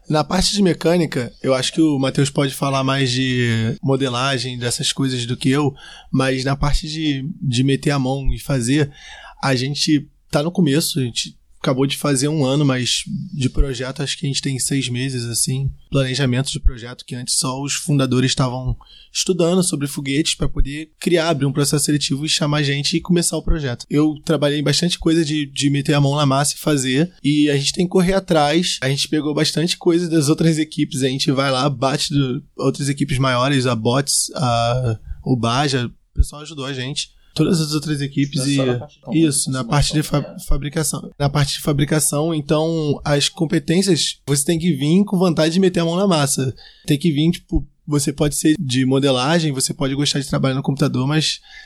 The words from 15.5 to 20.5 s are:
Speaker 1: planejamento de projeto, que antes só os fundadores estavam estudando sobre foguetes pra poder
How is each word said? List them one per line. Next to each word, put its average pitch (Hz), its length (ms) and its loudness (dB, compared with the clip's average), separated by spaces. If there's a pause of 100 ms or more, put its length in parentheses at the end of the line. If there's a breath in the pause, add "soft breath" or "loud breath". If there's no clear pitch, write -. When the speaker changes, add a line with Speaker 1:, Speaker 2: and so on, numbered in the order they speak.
Speaker 1:
planejamento 131 600 0
de - 100 -6
projeto, 117 440 -2
que - 100 -12
antes 123 240 -4
só 135 220 -2
os 139 120 -4
fundadores 131 580 2
estavam 127 460 -2 (360 loud breath)
estudando 175 520 2
sobre 143 240 -2
foguetes 139 480 -2
pra 147 120 0
poder 143 520 -2